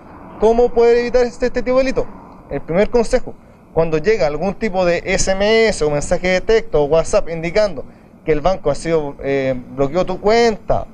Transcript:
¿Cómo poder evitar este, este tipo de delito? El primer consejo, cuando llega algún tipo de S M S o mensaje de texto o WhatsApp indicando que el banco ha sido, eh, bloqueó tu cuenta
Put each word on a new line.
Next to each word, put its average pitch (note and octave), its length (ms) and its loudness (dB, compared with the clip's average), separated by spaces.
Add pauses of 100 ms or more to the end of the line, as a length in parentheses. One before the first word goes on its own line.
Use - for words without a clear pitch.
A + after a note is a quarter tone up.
(400)
¿Cómo A#3 340 2
poder A#3 240 4
evitar A#3+ 260 2
este, A#3+ 240 -2
este A#3+ 140 -2
tipo B3 160 0
de C4 60 4
delito? G3+ 240 -2 (420)
El C#3+ 120 -6
primer G3 280 0
consejo, A#3 460 0 (360)
cuando D#3+ 280 0
llega F3+ 260 0
algún D3+ 300 -2
tipo F#3 300 -2
de F3 200 0
S F#3 260 0
M G#3+ 360 2
S F#3+ 160 -2
o D3+ 80 2
mensaje F3 360 -2
de F#3 140 0
texto G#3+ 400 0
o C#3+ 40 2
WhatsApp D#3+ 440 0
indicando E3+ 540 -2 (420)
que D#3 60 0
el D3 100 0
banco D3+ 300 0
ha C#3 40 0
sido, D3+ 460 -2
eh, C3+ 320 -2 (220)
bloqueó C#3+ 280 0
tu F3+ 160 -4
cuenta G#3 760 2